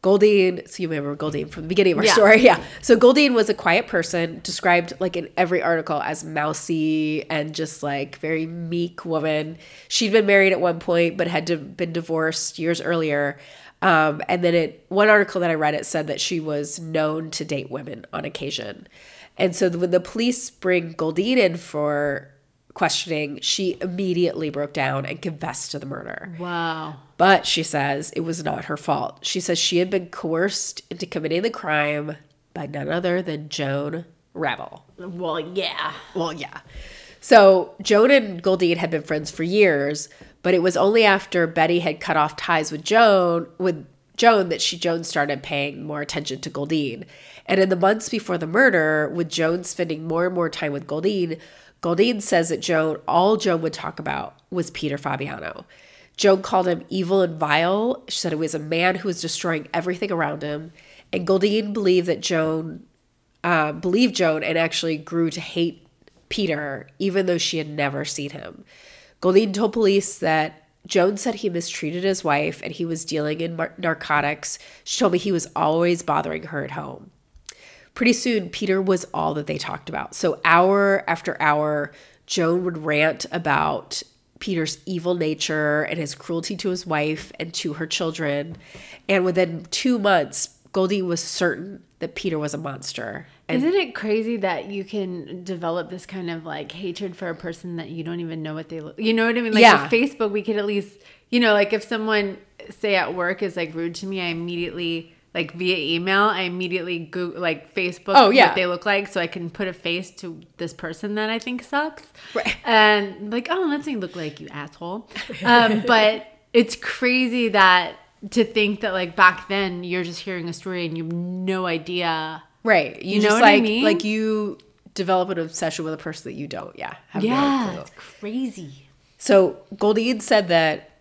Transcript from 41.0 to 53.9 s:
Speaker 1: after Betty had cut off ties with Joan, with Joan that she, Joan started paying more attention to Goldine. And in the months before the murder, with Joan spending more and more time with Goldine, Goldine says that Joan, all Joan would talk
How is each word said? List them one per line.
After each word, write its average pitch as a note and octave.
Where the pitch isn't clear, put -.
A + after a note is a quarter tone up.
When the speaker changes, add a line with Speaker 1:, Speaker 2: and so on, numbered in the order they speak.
Speaker 1:
after F#3+
Betty E3
had D#3+
cut -
off D3+
ties D#3+
with D#3
Joan, F#3+
with E3+
Joan A3
that D#3+
she, -
Joan E3+
started C#3+
paying C#3+
more D3
attention D3
to -
Goldine. C#3+
And F#3+
in F#3+
the F#3
months G3
before G3
the D#3+
murder, D#3+
with E3+
Joan E3
spending E3
more E3
and F#3
more E3+
time D#3
with C#3+
Goldine, E3+
Goldine G3+
says E3+
that E3
Joan, D#3+
all F#3
Joan F#3
would D#3
talk -